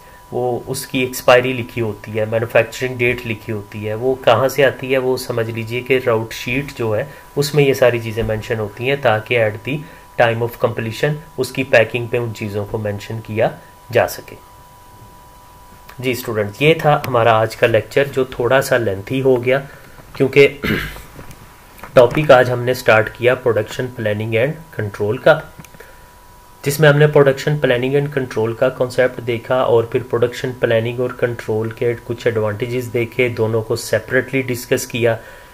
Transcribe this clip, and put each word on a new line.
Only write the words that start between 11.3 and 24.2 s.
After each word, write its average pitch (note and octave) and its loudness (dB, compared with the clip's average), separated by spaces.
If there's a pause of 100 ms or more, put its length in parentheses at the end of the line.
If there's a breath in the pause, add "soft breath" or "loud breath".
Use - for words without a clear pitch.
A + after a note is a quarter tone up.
उसकी C3 -4
packing A#2+ 2
पे A#2+ -2
उन A#2 -4
चीज़ों G#2 -6
को A2 -6
mention G#2+ -6
किया A2+ -2 (340 loud breath)
जा G#2+ 2
सके। - -14 (1600)
जी B2+ -2
students, G#2+ -4
ये D#3 6
था D3+ 2
हमारा A#2 4
आज A2 2
का - 2
lecture, A#2 2
जो C3 -2
थोड़ा B2+ 0
सा C3 0
lengthy G#2+ -2
हो C3 4
गया, B2+ 0 (480 loud breath)
क्योंकि C#3 6
<clears throat> - -10
topic C3+ 6
आज B2 8
हमने B2 0
start A2+ 4
किया B2 0
production A2 -2 (140)
planning G#2+ -2